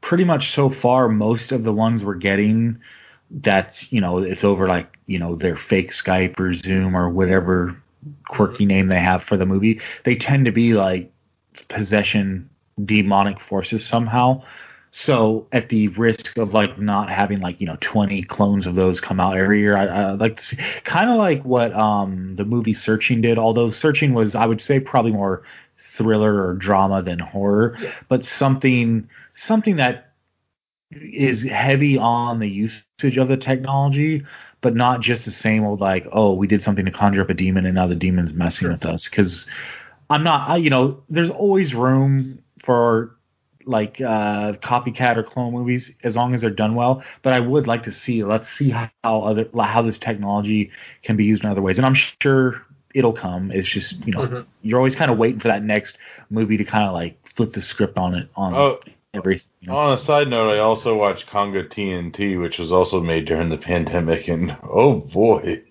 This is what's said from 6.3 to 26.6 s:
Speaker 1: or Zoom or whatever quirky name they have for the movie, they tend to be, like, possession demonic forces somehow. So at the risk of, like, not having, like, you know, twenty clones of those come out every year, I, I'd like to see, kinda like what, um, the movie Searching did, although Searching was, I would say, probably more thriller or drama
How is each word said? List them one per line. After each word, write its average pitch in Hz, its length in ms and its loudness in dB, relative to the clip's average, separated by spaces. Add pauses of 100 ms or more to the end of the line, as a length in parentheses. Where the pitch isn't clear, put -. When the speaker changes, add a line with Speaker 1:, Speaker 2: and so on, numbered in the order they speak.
Speaker 1:
or 92 160 0
Zoom 92 420 0
or 87 140 0
whatever 90 640 0 (520)
quirky 104 360 0
name 95 220 4
they 92 140 2
have 92 240 0
for 104 120 -2
the 92 100 0
movie, 101 340 0 (240)
they 123 100 2
tend 139 320 2
to 113 60 2
be, 117 220 4
like, 92 380 0 (560)
possession 98 800 -2 (360)
demonic 98 560 2
forces 98 440 -4
somehow. 123 580 0 (500)
So 110 600 0
at 120 180 -2
the 107 180 2
risk 110 500 -2
of, 104 160 -4
like, 101 240 2
not 101 320 -2
having, 98 300 -2
like, 90 200 -6
you 101 60 -4
know, 82 140 -8
twenty 101 420 -2
clones 101 420 0
of 90 120 -2
those 92 240 2
come - 180 -4
out 95 180 0
every 101 240 2
year, 104 160 2
I, 98 360 0
I'd 101 80 -4
like 113 160 0
to - 80 -16
see, - 120 -8 (280)
kinda 226 320 2
like 175 280 2
what, 120 300 2
um, 98 640 0
the 101 80 -2
movie 110 300 0
Searching 110 460 0
did, 117 180 2
although 113 320 2
Searching 147 440 2
was, 110 220 0
I 113 100 2
would 113 160 0
say, 139 160 2
probably 123 340 0
more 98 300 -2 (540)
thriller 107 500 2
or 90 80 -2
drama 95 480 2